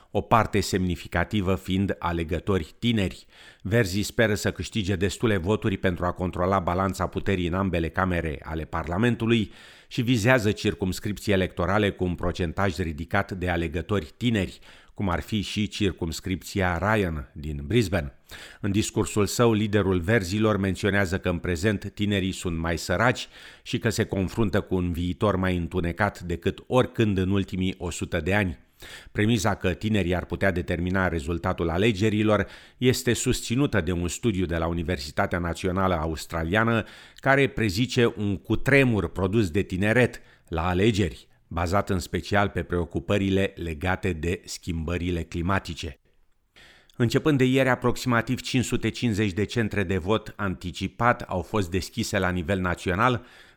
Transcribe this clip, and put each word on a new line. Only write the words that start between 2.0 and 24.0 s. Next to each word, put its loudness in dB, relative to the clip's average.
tineri. 0
Verzii 2
speră 2
să 0
câștige -2
destule 0
voturi 0
pentru -2
a 0
controla 0
balanța 0
puterii -2
în -2
ambele 0
camere -2
ale -6
Parlamentului 0
și -4
vizează 4
circumscripții -2
electorale 2
cu -4
un 0
procentaj -2
ridicat -2
de -4
alegători -2
tineri, 0
cum -2
ar 0
fi -2
și -2
circumscripția -2
Ryan 0
din -8
Brisbane. 0
În -2
discursul 0
său, 4
liderul 2
Verzilor 2
menționează 0
că -2
în 0
prezent -2
tinerii 0
sunt -4
mai -2
săraci 0
și -4
că 0
se 0